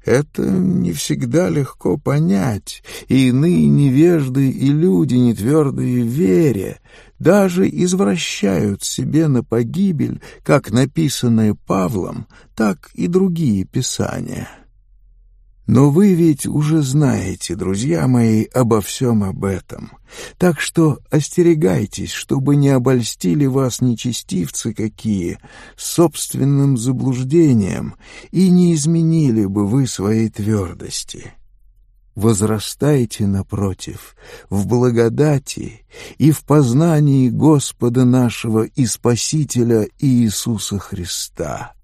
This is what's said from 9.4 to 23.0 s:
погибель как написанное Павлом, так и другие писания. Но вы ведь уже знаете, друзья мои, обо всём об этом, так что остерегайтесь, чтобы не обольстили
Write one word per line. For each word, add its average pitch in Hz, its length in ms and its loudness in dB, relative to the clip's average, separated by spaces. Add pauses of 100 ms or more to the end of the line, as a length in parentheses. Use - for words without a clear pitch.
погибель 123 760 -2 (200)
как 143 300 0
написанное 120 840 0
Павлом, 101 720 -6 (300)
так 214 400 -4
и - 100 -4
другие 170 580 0
писания. - 880 -6 (1200)
Но 139 200 4
вы 190 240 4
ведь 165 320 2
уже 151 360 0
знаете, 117 720 -2
друзья 117 540 -2
мои, 113 380 2
обо 117 340 0
всём 110 460 -2
об 95 180 -6
этом, - 480 -8 (460)
так 180 240 0
что - 380 0 (120)
остерегайтесь, 160 1000 0
чтобы 139 440 -2
не 139 140 4
обольстили 135 800 0